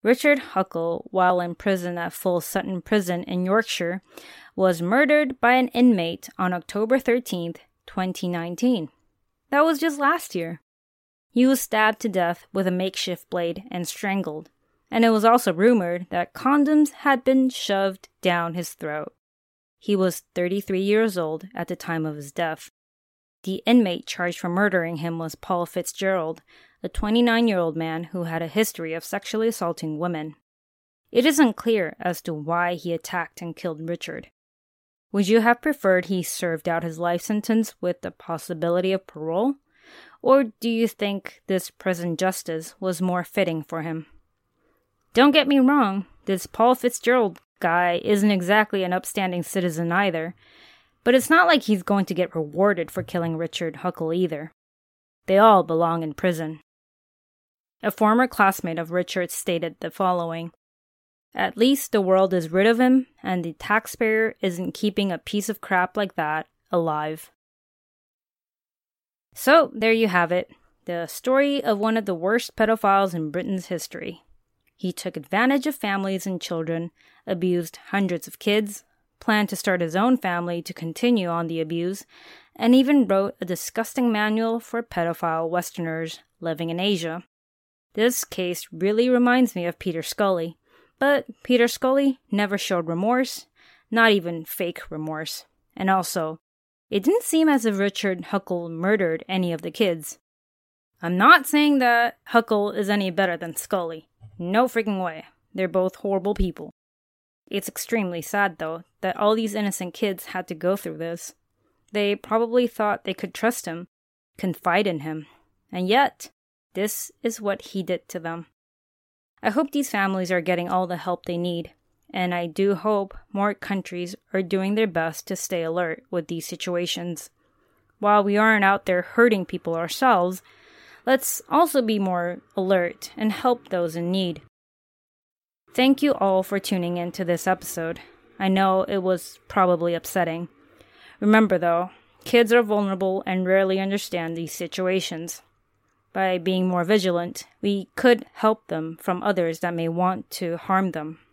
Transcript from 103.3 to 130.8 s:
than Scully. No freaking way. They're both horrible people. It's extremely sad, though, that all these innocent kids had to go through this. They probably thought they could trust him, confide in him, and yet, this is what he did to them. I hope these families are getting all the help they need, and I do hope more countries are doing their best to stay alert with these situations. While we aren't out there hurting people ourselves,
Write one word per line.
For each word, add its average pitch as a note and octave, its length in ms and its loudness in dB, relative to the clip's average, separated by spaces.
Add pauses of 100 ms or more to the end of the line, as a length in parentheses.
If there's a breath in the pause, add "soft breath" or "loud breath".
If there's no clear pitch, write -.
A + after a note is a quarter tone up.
than E3 200 -10
Scully. E3 520 -6 (300)
No F#3+ 280 2
freaking G#3 360 -2
way. D#3+ 220 -8 (280)
They're F#3+ 140 -2
both F#3 300 0
horrible G3 380 -2
people. E3+ 360 -4 (800)
It's G3 200 -6
extremely F#3 540 -4
sad, G3+ 360 -2
though, E3 260 -8 (160)
that A3+ 160 -4
all G#3 180 4
these A3 200 -2
innocent G3 400 -6
kids G3 320 -4
had F3+ 220 -8
to F3+ 60 -10
go F3+ 220 -2
through D#3+ 220 -10
this. E3 360 -10 (560)
They G#3 240 0
probably A#3 520 0
thought G#3 380 -2
they F#3+ 100 -6
could F3+ 200 -10
trust - 320 -2
him, E3+ 220 -10 (480)
confide F#3 500 0
in E3+ 140 -2
him, D#3 260 -8 (460 soft breath)
and F3+ 160 -4
yet, - 420 2 (440)
this - 360 -6 (120)
is A3 180 -6
what G3+ 220 -4
he F#3+ 200 -8
did F3 280 -6
to F3 100 -10
them. E3 260 -10 (960)
I A3 80 2
hope C#4 200 0
these C#4+ 200 -2
families F#3+ 400 0
are F3+ 100 2
getting F3 280 -2
all F#3 180 0
the F3 100 -6
help F3 300 -6
they F3 120 -4
need, E3+ 340 -4 (400)
and F3+ 220 -2
I F3 120 -2
do G3 280 0
hope G3+ 420 -2 (160)
more G3+ 220 0
countries F3+ 640 -8 (160)
are F#3+ 100 0
doing F#3+ 320 -2
their A3 120 2
best E3 420 -4
to F#3+ 80 -4
stay F3 260 -4
alert E3 480 -2
with E3+ 160 -4
these E3+ 200 -8
situations. F3 840 -6 (680)
While G#3 260 4
we G3+ 120 2
aren't G#3+ 280 4
out G3 220 2
there F3+ 160 0
hurting A3 440 2
people E3+ 280 -6
ourselves, F#3 680 2 (640 soft breath)